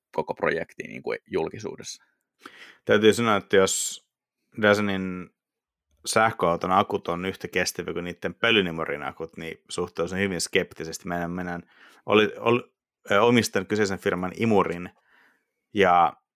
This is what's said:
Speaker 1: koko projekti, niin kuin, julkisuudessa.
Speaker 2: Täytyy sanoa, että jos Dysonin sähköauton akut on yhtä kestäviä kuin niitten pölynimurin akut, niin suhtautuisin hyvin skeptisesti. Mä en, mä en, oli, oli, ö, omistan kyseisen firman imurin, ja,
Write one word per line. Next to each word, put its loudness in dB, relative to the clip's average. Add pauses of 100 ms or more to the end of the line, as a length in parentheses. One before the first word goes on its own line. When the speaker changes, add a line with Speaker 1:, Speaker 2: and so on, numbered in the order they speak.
(120)
Speaker 1:
koko -6
projekti, -4
niin -14
kuin, -6 (120)
julkisuudessa. -8 (800)
Speaker 2:
Täytyy 6
sanoa, 0
että 0
jos 2 (560)
Dysonin 0 (760)
sähköauton 0
akut 0
on -6
yhtä -8
kestäviä -4
kuin -6
niitten -8
pölynimurin 0
akut, -10
niin -12 (100)
suhtautuisin -6
hyvin -2
skeptisesti. -6
Mä -4
en, -6
mä -8
en, -8 (440)
oli, 4
oli, 0 (480)
ö, 6
omistan 2
kyseisen -2
firman -2
imurin, 2 (840)
ja, 6 (240)